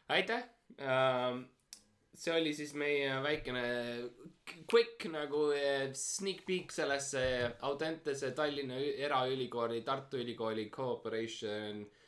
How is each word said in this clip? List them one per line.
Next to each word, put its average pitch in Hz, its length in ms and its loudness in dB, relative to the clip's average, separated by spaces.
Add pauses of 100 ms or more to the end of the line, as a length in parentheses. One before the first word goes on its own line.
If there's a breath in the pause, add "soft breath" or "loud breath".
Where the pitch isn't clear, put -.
Aitäh! 196 400 2 (320)
Ähm, 127 680 4 (680)
see - 180 0
oli 160 200 4
siis 147 200 -6
meie 143 380 2 (120)
väikene 139 420 0 (800)
k-, 160 260 -14
quick 233 400 4
nagu, 147 400 2
eh, 139 420 2
sneak 190 540 -4
peek 185 240 -2
sellesse 139 500 0 (400)
Audentese 143 680 -2
Tallinna 143 480 -2
ü-, 143 160 0 (100)
eraülikooli, 127 760 0
Tartu 135 340 -2
Ülikooli 113 520 -2
cooperation. 110 1160 -4 (220 soft breath)